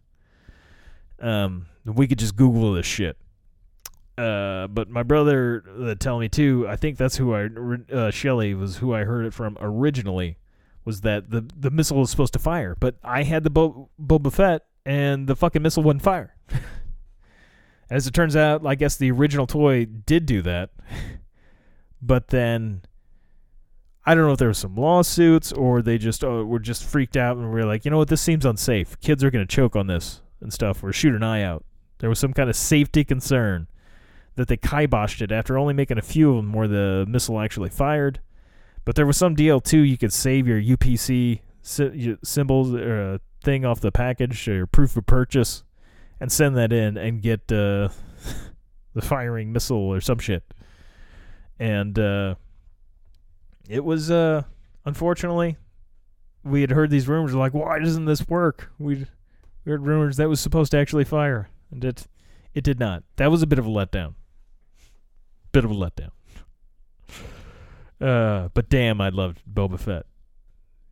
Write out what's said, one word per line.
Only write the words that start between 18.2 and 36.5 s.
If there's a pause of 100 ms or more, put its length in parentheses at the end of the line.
out,
I
guess
the
original
toy
did
do
that.
<laughs> (1200)
But
then, (1200)
I
don't
know
if
there
were
some
lawsuits,
or
they
just,
uh,
were
just
freaked
out
and
were
like,
"You
know
what,
this
seems
unsafe.
Kids
are
gonna
choke
on
this (180)
and
stuff,
or
shoot
an
eye
out." (320)
There
was
some
kind
of
safety
concern (680)
that
they
kiboshed
it
after
only
making
a
few
of
them